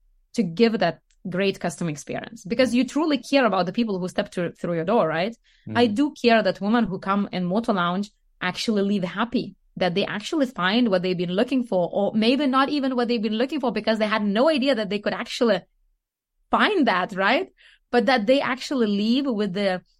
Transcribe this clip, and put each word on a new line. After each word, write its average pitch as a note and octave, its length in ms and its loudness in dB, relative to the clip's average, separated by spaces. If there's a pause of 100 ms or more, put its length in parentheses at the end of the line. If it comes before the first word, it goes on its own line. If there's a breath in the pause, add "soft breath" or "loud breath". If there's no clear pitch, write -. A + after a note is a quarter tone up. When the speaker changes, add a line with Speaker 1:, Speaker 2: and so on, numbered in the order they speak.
(340)
Speaker 1:
to A#3 100 0
give G#3 360 2
that E3 200 0 (280)
great F#3+ 320 -2
customer F3 300 -4
experience - 560 -10
because A#3+ 280 0
you B3 120 4
truly D4 320 0
care C4+ 280 2
about F#3 200 2
the F3+ 80 -4
people G#3+ 260 -2
who F3+ 80 -4
step G3+ 240 -6
through, - 220 -4
through F3 220 -6
your E3 100 -4
door, G3 220 2
right? E3+ 280 -4 (400 soft breath)
I A#3+ 120 4
Speaker 2:
Mm-hmm. G#3 60 -2
Speaker 1:
do C#4+ 260 0
care A3+ 220 6
that F#3+ 200 -2
women A3 240 2
who F#3 140 -4
come G3+ 320 -2
in F3+ 140 -4
Moto G#3+ 280 0
Lounge F3+ 360 -2 (320)
actually G3 420 -2
leave G3+ 200 0
happy, G3 520 -4 (200)
that F3+ 180 0
they G3 120 0
actually C4 400 -2
find A3 440 0
what F#3 120 2
they've F#3 160 0
been F3 160 -2
looking B3+ 300 0
for, F3+ 280 0
or G3+ 240 0
maybe B3+ 320 2
not C4+ 220 2
even C4+ 260 -2
what A#3+ 120 0
they've A#3 140 0
been G#3+ 160 -2
looking C4+ 220 -2
for A#3+ 120 0
because A3 280 0
they G#3+ 80 0
had G#3+ 160 0
no G#3 260 2
idea C#4 260 2
that G#3+ 140 -2
they G#3 100 -2
could G#3 140 -2
actually G#3 480 0 (880)
find C#4 380 2
that, F#3 260 0
right? G#3 360 0 (420 soft breath)
But A#3+ 140 4
that B3 200 2
they C4 140 4
actually B3+ 480 -2
leave A3 380 0
with G#3 280 -2
the, F#3 280 -2 (180)